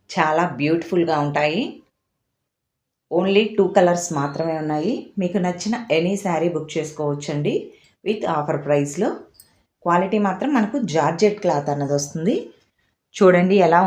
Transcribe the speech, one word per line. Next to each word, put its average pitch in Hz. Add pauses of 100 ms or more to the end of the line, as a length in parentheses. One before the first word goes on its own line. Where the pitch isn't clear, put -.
(100)
చాలా 160
బ్యూటిఫుల్‌గా 165
ఉంటాయి. 151 (1500)
Only 190
టూ 196
కలర్స్ 175
మాత్రమే 151
ఉన్నాయి. 156 (220)
మీకు 185
నచ్చిన 180 (160)
any 170
శారీ 170
బుక్ 151
చేసుకోవచ్చండి 151 (500)
with 214
offer 151
ప్రైస్‌లో. 147 (760)
క్వాలిటీ 185
మాత్రం 202
మనకు 233
జార్జెట్ 160
క్లాత్ 147
అన్నది 143
వస్తుంది. 160 (800)
చూడండి 185
ఎలా 170